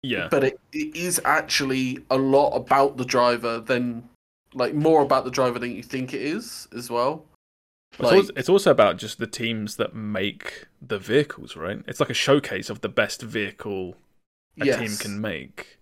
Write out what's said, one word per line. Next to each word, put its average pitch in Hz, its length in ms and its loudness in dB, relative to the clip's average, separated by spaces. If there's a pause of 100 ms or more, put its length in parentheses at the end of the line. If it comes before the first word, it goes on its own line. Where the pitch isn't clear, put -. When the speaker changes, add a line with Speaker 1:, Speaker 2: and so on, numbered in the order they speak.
Speaker 1:
Yeah. 98 280 -4
Speaker 2:
But 139 140 2
it, - 160 -2 (120)
it 151 240 -8
is 175 280 -2
actually 131 720 0 (120)
a 131 80 2
lot 135 320 4
about 139 460 2
the 127 80 -4
driver 120 560 2
than, 120 480 -2 (440)
like, 131 220 -2
more 156 280 6
about 131 220 2
the 127 60 -6
driver 123 280 0
than 120 140 -6
you 107 100 -10
think 131 320 -8
it 131 80 -6
is 170 540 -8
as 120 140 -10
well. 131 340 -2 (720)
Speaker 1:
It's 120 140 4
als-, - 160 8
Speaker 2:
Like - 100 -8
Speaker 1:
it's 127 100 -4
also 196 220 6
about 104 280 6
just - 200 -10
the 113 80 -4
teams 110 500 -6
that - 180 -4
make 104 720 -6 (160)
the 110 160 -6
vehicles, 117 580 -2
right? 87 300 -8
It's - 140 -8
like 135 100 0
a 120 40 -4
showcase 135 540 2
of 104 120 -8
the 107 80 -4
best - 340 -2
vehicle 101 720 -8 (640)
a - 40 -4
team 117 180 0
Speaker 2:
Yes. 104 180 -6
Speaker 1:
can 101 200 -8
make. 85 600 -10